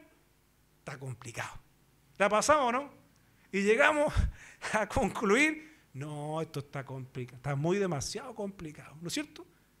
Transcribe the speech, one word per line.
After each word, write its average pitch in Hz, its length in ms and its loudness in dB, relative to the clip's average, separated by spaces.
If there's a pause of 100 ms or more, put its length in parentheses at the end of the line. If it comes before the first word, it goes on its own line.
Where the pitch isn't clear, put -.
(800)
está 139 200 -14
complicado. 120 600 -10 (580)
¿La 202 120 2
pasamos 254 360 4
o 233 60 2
no? 277 220 -4 (580)
Y 196 100 0
llegamos 285 520 4 (320)
<laughs> - 280 -8
a 208 140 0
concluir, 269 920 2 (160)
"No, 147 480 -6
esto 160 180 -6
está 135 260 -8
complicado, 131 520 -10
está 143 180 -2
muy 165 220 2
demasiado 202 580 -4
complicado", 151 680 -12
¿no 170 60 -10
es - 60 -6
cierto? 311 340 -8 (340)